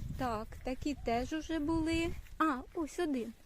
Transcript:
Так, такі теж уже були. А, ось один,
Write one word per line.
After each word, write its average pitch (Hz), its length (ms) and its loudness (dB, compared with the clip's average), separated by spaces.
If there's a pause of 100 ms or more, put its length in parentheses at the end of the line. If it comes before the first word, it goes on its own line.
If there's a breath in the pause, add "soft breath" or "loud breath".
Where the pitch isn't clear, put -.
(180)
Так, 226 300 -2 (160)
такі 262 300 0
теж 247 400 0
уже 320 260 0
були. 330 540 2 (260)
А, 294 220 4 (140)
ось 320 240 -2
один, 262 340 2 (120)